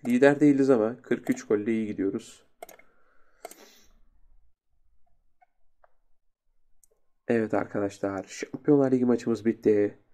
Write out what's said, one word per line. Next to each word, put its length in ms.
Lider 320
değiliz 300
ama 320
kırk 280
üç 180
golle 240
iyi 160
gidiyoruz. 580
Evet 260
arkadaşlar, 720
Şampiyonlar 680
Ligi 140
maçımız 400
bitti. 540